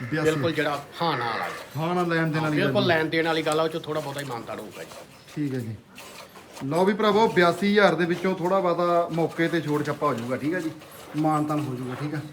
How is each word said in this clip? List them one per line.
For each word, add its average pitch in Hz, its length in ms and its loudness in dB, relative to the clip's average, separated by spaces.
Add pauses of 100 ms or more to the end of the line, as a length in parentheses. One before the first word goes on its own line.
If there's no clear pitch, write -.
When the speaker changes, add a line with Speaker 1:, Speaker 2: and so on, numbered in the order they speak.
Speaker 1:
ਬਿਆਸੀ। 156 280 0
Speaker 2:
ਬਿਲਕੁਲ 151 200 0
ਜਿਹੜਾ 143 340 -2 (160)
ਹਾਂ 160 160 0
ਨਾਲ 113 240 -4
ਆ 87 80 -6
ਜੀ। - 300 -10
Speaker 1:
ਹਾਂ 170 160 -2
ਨਾਲ 175 120 0
ਲੈਣ 165 200 2
ਦੇਣ 156 140 0
ਵਾਲੀ 151 140 0
Speaker 2:
ਬਿਲਕੁਲ - 180 2
Speaker 1:
ਗੱਲ 196 140 2
ਨਹੀਂ। 165 100 4
Speaker 2:
ਲੈਣ 160 80 2
ਦੇਣ 160 220 0
ਵਾਲੀ 160 140 0
ਗੱਲ 156 180 0
ਆ, 160 40 4
ਉਹ 160 60 2
'ਚੋਂ 160 120 -6
ਥੋੜ੍ਹਾ 156 200 -4
ਬਹੁਤਾ 139 180 -8
ਹੀ 143 60 -8
ਮਾਨਤਾਨ 113 340 -8
ਹੋਊਗਾ 85 240 -14
ਜੀ। 78 60 -14 (460)
Speaker 1:
ਠੀਕ 143 180 -2
ਹੈ 131 60 -2
ਜੀ। 110 160 -6 (920)
ਲਓ 160 200 4
ਵੀ 214 80 4
ਭਰਾਵੋ, 214 340 4
ਬਿਆਸੀ 175 440 4
ਹਜ਼ਾਰ 196 240 6
ਦੇ 175 100 2
ਵਿੱਚੋਂ 180 300 0
ਥੋੜ੍ਹਾ 180 240 2
ਬਹੁਤਾ 175 520 2
ਮੌਕੇ 165 360 0
ਤੇ 160 140 0
ਛੋੜ 147 240 0
ਛੱਪਾ 147 220 -2
ਹੋ 135 60 2
ਜਾਊਗਾ, 120 240 -4
ਠੀਕ 147 160 -2
ਹੈ 185 60 -2
ਜੀ, 160 120 -4 (460)
ਮਾਨਤਾਨ 151 420 0
ਹੋ 127 160 -4
ਜਾਊਗਾ, 127 200 -8
ਠੀਕ 147 200 -6
ਆ। - 20 -4 (160)